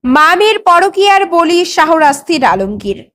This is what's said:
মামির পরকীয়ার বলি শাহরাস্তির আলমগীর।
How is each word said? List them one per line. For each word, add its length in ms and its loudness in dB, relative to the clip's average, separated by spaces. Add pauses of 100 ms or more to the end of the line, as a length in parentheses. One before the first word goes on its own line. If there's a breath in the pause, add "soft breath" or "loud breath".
মামির 600 2
পরকীয়ার 640 2
বলি 360 0
শাহরাস্তির 800 0
আলমগীর। 540 -4 (140)